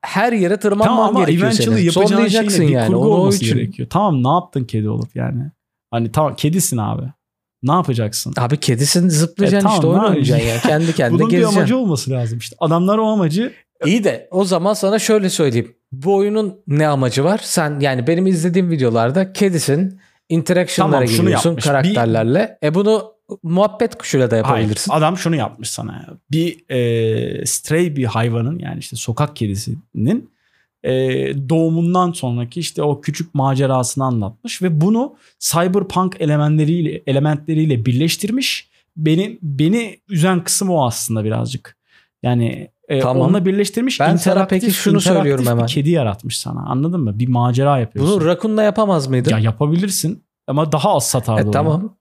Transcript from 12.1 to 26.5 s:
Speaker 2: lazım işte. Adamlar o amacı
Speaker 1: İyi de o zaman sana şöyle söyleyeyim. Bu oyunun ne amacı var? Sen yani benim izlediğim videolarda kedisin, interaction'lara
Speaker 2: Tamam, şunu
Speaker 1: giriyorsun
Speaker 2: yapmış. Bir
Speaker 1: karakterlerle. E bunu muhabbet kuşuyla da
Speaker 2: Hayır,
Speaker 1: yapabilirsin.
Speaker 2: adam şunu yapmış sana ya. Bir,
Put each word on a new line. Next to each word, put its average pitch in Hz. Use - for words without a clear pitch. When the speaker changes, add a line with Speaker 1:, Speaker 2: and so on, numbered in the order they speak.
Speaker 2:
lazım 120
işte. -
Adamlar 175
o 220
amacı 208
Speaker 1:
İyi 202
de 131
o 185
zaman 185
sana 202
şöyle 208
söyleyeyim. 123
Bu 139
oyunun 208
ne 151
amacı 135
var? 202
Sen 147
yani 131
benim 170
izlediğim 180
videolarda 135
kedisin, 185
interaction'lara 175
Speaker 2:
Tamam, 131
şunu 113
Speaker 1:
giriyorsun 165
Speaker 2:
yapmış. 120
Bir 147
Speaker 1:
karakterlerle. 135
E 151
bunu 202
muhabbet 202
kuşuyla 127
da 117
Speaker 2:
Hayır, 110
Speaker 1:
yapabilirsin. 110
Speaker 2:
adam 156
şunu 170
yapmış 117
sana 113
ya. -
Bir, 160